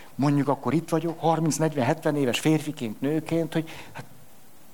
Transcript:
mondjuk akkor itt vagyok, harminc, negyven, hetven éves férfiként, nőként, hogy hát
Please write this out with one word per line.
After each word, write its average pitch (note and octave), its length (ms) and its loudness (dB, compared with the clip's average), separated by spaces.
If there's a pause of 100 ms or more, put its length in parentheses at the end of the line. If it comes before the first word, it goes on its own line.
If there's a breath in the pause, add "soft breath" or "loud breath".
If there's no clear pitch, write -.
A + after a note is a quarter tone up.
(140)
mondjuk C#3+ 340 2
akkor B2+ 260 2
itt - 140 0
vagyok, D#3+ 320 0
harminc, D#3+ 360 2
negyven, D#3 280 2
hetven D3+ 320 2
éves B2+ 240 2
férfiként, D3 600 0
nőként, D#3 520 0
hogy D#3+ 160 0 (240 loud breath)
hát - 120 -12 (680)